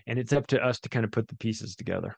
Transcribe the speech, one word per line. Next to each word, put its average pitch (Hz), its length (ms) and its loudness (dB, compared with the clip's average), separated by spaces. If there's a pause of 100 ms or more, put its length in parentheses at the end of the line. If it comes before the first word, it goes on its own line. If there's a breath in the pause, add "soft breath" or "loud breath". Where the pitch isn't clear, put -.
And 117 140 0
it's 123 120 -2
up 143 160 4
to 127 160 4
us 123 140 2
to - 100 -12
kind 117 160 2
of 110 60 0
put 113 160 0
the - 80 -16
pieces 107 400 -4
together. 92 440 -6